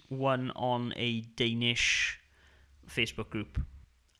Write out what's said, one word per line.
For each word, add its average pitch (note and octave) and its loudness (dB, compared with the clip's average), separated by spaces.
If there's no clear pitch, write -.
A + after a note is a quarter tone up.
one C3 0
on A#2+ -2
a A#2 0
Danish A#2 2
Facebook - -2
group, - -4